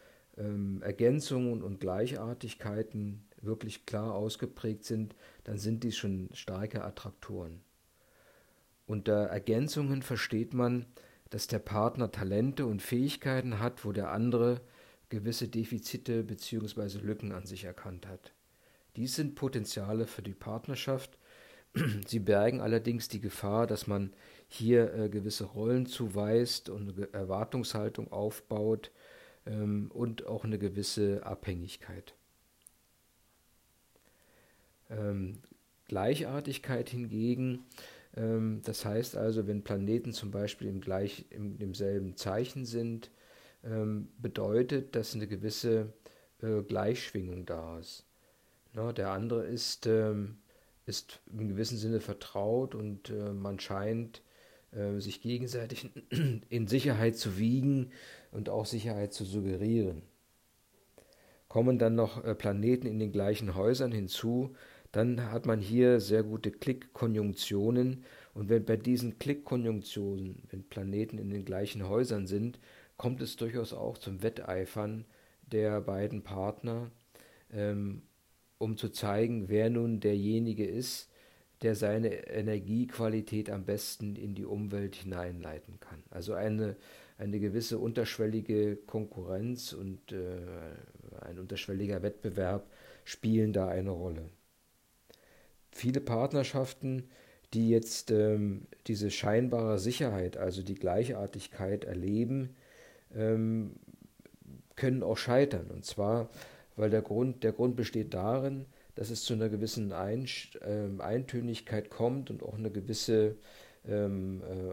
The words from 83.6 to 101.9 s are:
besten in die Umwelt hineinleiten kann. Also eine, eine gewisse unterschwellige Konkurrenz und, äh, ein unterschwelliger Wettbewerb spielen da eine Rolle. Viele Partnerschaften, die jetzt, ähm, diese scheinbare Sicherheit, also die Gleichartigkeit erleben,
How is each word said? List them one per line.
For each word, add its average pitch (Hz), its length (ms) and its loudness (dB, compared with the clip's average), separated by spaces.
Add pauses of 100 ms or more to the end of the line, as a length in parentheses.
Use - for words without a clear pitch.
besten 104 520 -4
in 101 180 -6
die 98 100 -6
Umwelt 101 520 -4
hineinleiten 87 840 -8
kann. 78 300 -16
Also 87 240 -6
eine, 107 420 0 (400)
eine 101 240 -2
gewisse 110 380 0
unterschwellige 110 960 2
Konkurrenz 107 960 -4
und, 95 400 -8
äh, 90 240 -6 (840)
ein 87 160 -12
unterschwelliger 98 640 -2
Wettbewerb 98 680 0 (340)
spielen 110 500 4
da 95 140 4
eine 95 220 0
Rolle. 85 380 -4 (1400)
Viele 127 300 2
Partnerschaften, 131 1040 0 (500)
die 113 160 6
jetzt, 113 400 4
ähm, 107 560 4 (200)
diese 104 240 0
scheinbare 113 680 4
Sicherheit, 101 580 0
also 95 260 0
die 98 120 -4
Gleichartigkeit 101 1080 0
erleben, 117 680 0 (640)